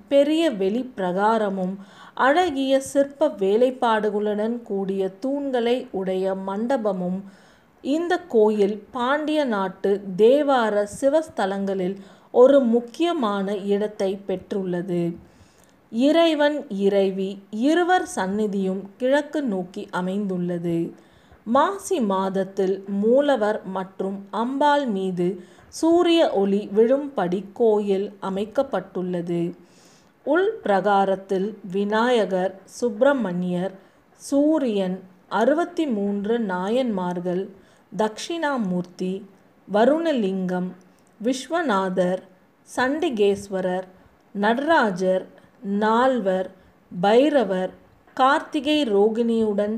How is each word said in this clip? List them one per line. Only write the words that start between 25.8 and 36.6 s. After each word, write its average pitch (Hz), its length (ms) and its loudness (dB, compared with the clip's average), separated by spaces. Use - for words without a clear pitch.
ஒளி 196 180 2
விழும்படி 226 640 0
கோயில் 208 540 2
அமைக்கப்பட்டுள்ளது. 190 1120 -4
உள் 370 260 2
பிரகாரத்தில் 196 840 0
விநாயகர், 202 800 0
சுப்பிரமணியர், 190 960 0
சூரியன், 269 760 0
அறுபத்தி 320 480 2
மூன்று 202 480 -2
நாயன்மார்கள், 185 920 -2